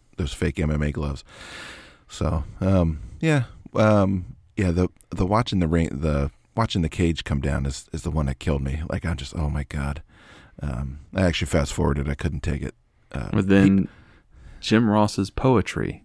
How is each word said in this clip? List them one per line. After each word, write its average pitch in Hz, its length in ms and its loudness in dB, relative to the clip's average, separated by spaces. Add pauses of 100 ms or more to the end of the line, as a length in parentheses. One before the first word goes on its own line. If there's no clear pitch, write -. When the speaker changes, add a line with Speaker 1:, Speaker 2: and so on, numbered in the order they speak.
(180)
Speaker 1:
those 80 160 -4
fake - 260 -4
M 78 100 0
M 76 140 0
A 73 80 0
gloves. 71 320 -6 (880)
So, 80 340 -2 (160)
um, 87 400 2 (220)
yeah, 151 220 2 (300)
um, 98 640 2 (220)
yeah, 95 140 2
the, 90 180 2 (200)
the 90 160 0
watching 104 340 2
the 85 80 2
ring, 82 240 2
the 71 380 -2 (260)
watching 110 280 0
the 80 60 0
cage 85 340 0
come 71 180 -2
down 69 240 -2
is, - 280 -8
is 80 100 -8
the 76 80 -4
one 76 160 0
that 67 120 -4
killed 71 220 -2
me. 71 260 -4
Like, - 180 -6
I'm 82 120 -2
just, - 180 -12
oh 76 140 -2
my 71 140 -4
God. 71 400 -6 (580)
Um, 69 380 -6 (160)
I 95 60 0
actually 85 260 2
fast 71 260 0
forwarded. 73 360 0
I 71 60 -4
couldn't - 280 -4
take - 180 -2
it. - 140 -8 (380)
Uh, - 200 -6
Speaker 2:
But 98 160 2
then 98 280 8
Speaker 1:
he 95 100 2 (720)
Speaker 2:
Jim 113 280 4
Ross's 104 420 2
poetry - 720 0